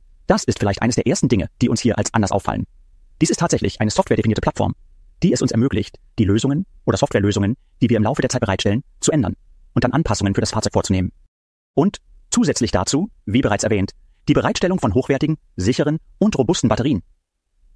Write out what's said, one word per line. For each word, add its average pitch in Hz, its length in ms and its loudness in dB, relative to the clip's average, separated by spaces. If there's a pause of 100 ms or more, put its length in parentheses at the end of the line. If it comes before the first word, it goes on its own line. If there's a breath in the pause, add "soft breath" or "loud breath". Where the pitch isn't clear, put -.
(260)
das 208 180 2
ist 104 160 0
vielleicht 101 220 0
eines 117 120 0
der - 120 -2
ersten 139 220 2
Dinge, 98 200 0 (140)
die 120 60 2
uns 113 120 -2
hier 107 180 0
als 104 160 -2
anders 101 160 2
auffallen. - 360 -2 (540)
Dies 156 100 4
ist - 100 -2
tatsächlich 131 400 -2
eine 107 100 0
softwaredefinierte 107 520 2
Plattform, - 320 0 (480)
die 175 100 0
es - 100 0
uns - 80 0
ermöglicht, - 480 -2 (200)
die 110 60 2
Lösungen 127 420 0 (180)
oder 117 140 2
Softwarelösungen, 101 580 0 (240)
die 117 100 2
wir 117 60 2
im 107 80 0
Laufe 120 180 -2
der 123 60 0
Zeit 123 120 -4
bereitstellen, 101 440 -2 (160)
zu - 100 -2
ändern 131 240 -2 (400)
und - 80 0
dann 127 100 0
Anpassungen 101 420 0
für 117 60 0
das 113 100 -2
Fahrzeug - 220 -4
vorzunehmen. 92 400 0 (600)
Und - 240 2 (320)
zusätzlich 151 400 0
dazu, 139 400 -2 (140)
wie 110 160 0
bereits 104 240 0
erwähnt, 104 280 0 (360)
die 143 60 2
Bereitstellung 165 440 0
von 107 160 0
hochwertigen, 143 420 0 (200)
sicheren 143 420 0 (200)
und 202 200 2
robusten 127 300 0
Batterien. 117 340 0 (720)